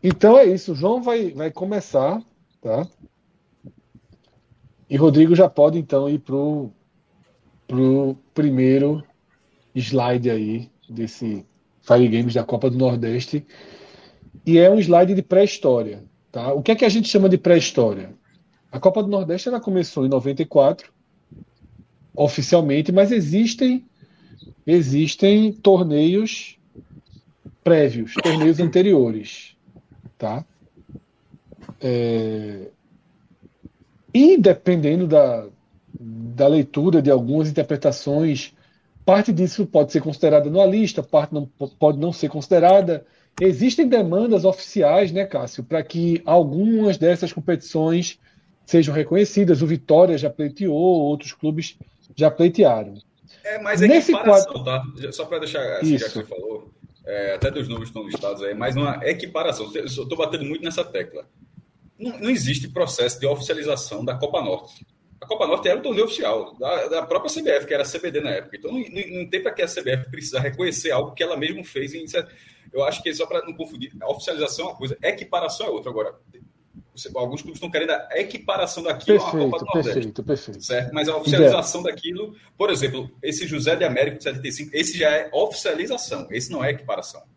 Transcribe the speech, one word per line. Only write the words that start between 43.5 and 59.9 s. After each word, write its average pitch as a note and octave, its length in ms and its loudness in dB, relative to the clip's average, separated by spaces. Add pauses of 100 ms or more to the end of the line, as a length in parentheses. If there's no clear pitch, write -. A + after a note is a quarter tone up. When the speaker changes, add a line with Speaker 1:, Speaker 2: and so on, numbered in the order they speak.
Speaker 1:
demandas G#3 580 2
oficiais, F#3 640 2
né, F#3+ 140 -4
Cássio, B2+ 380 -8
pra D#3+ 180 -4
que E3+ 420 -2
algumas F3+ 760 2
dessas E3+ 340 0
competições E3 840 -2 (440)
sejam D3+ 300 2
reconhecidas. E3+ 720 2
O D#3+ 40 0
Vitória E3 520 4
já C#3+ 100 -4
pleiteou, D3+ 460 -4
outros D3+ 580 0
clubes D#3 420 -6 (400)
já D3+ 140 4
pleitearam. D3 640 2 (500)
Speaker 2:
É, G#3 160 -8
mas G#3 220 -2
é G3 60 6
Speaker 1:
Nesse D#4+ 260 4
Speaker 2:
equiparação, G3+ 400 4
Speaker 1:
quadro C3 100 -10
Speaker 2:
tá? C3 200 -4 (180)
Já, C3+ 100 -12
só D#3 140 -10
pra E3 140 -6
deixar, D3+ 200 -8 (200)
assim, D#3 180 2
já A#2 80 -4
que G#2 60 -8
Speaker 1:
Isso. A2+ 100 -8
Speaker 2:
você G#2+ 40 -12
falou, G#2+ 440 -12 (380)
é, G2+ 260 -6
até C3 160 -4
dos C#3 180 -8
números A2+ 220 -12
estão A2 160 -14
listados G2 380 -10
aí, G2+ 100 -6
mas B2+ 220 -6
uma C#3+ 280 -4
equiparação, E3 720 -6
eu D3+ 160 -8
só C3 160 -10